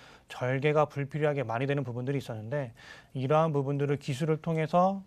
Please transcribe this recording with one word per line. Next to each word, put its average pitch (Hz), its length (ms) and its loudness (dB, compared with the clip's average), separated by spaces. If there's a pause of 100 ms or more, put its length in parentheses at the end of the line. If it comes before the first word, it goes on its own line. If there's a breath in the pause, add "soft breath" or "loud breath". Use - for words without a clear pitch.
(280 loud breath)
절개가 143 580 2
불필요하게 143 580 -2
많이 117 220 -2
되는 143 180 0
부분들이 123 340 -4
있었는데, 120 540 -6 (420 loud breath)
이러한 151 380 2
부분들을 143 460 0
기술을 151 400 -2
통해서, 175 680 2